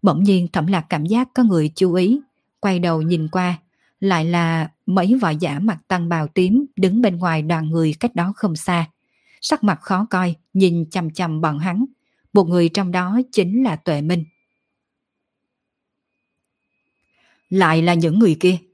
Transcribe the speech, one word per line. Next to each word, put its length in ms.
Bỗng 200
nhiên 300
Thẩm 140
Lạc 220
cảm 180
giác 280
có 80
người 320
chú 200
ý, 260
quay 180
đầu 240
nhìn 260
qua, 340
lại 240
là 460
mấy 280
võ 160
giả 280
mặc 200
tăng 200
bào 200
tím 380
đứng 260
bên 160
ngoài 240
đoàn 280
người 300
cách 140
đó 220
không 200
xa. 340
Sắc 240
mặt 160
khó 300
coi, 240
nhìn 360
chằm 200
chằm 300
bọn 180
hắn. 260
Một 120
người 240
trong 240
đó 280
chính 300
là 140
Tuệ 260
Minh. 220
"Lại 320
là 120
những 240
người 220
kia." 180